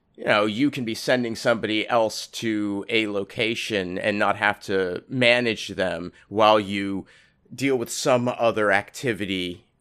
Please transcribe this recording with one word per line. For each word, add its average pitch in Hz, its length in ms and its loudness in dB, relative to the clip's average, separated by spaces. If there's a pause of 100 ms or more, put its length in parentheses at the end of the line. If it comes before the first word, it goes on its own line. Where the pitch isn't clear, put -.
(160)
you - 100 -14
know, 107 200 4
you 117 260 0
can 131 140 -6
be 110 100 -4
sending 123 400 -2
somebody 107 520 0
else 113 400 0
to 104 640 -2
a 110 180 2
location 101 880 -2
and 104 200 0
not 101 200 2
have 104 240 2
to 95 480 -2
manage 120 600 2
them 87 420 -4 (180)
while 107 300 4
you 98 460 -2 (480)
deal 135 220 0
with 117 160 -4
some 123 380 2
other 110 420 2
activity 95 960 -2 (160)